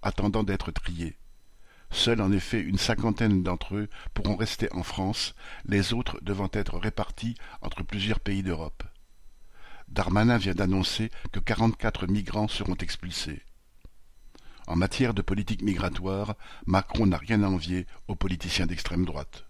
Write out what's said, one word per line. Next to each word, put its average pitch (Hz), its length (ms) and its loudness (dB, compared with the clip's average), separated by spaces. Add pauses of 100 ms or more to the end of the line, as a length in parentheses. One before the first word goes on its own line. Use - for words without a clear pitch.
attendant 101 420 2
d'être 95 280 -2
triés. 82 440 -4 (760)
Seuls 117 280 4
en 95 120 6
effet 104 280 2
une 92 180 0
cinquantaine 110 680 4
d'entre 90 320 -2
eux 104 120 -2 (240)
pourront 101 220 2
rester 104 380 0
en 90 100 -2
France, - 540 -2 (300)
les 101 260 2
autres - 280 -2
devant 95 320 -2
être - 260 0
répartis 110 580 -2 (260)
entre 90 220 -4
plusieurs 104 340 0
pays 98 240 0
d'Europe. 82 400 -4 (1040)
Darmanin 107 500 4
vient 95 160 2
d'annoncer 95 600 2 (180)
que - 80 -2
quarante-quatre 110 720 2
migrants 104 400 2
seront 95 260 -2
expulsés. - 680 -6 (1300)
En - 80 -4
matière 98 400 2
de 95 80 0
politique - 400 0
migratoire, 95 720 0 (320)
Macron 98 400 4
n'a 87 120 4
rien 104 260 4
à 98 40 2
envier 90 380 0 (220)
aux 98 80 -4
politiciens 90 500 0
d'extrême 87 380 0
droite. 73 460 -6